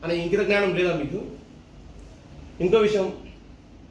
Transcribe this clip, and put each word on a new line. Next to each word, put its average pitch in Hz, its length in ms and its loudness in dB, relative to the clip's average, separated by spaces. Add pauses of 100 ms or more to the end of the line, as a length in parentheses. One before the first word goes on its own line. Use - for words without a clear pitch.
అనే 170 120 0
ఇంకిత 170 240 2
జ్ఞానం 196 340 2
లేదా 175 200 2
మీకు? 156 280 -4 (1400)
ఇంకో 185 180 4
విషయం, 208 340 2 (800)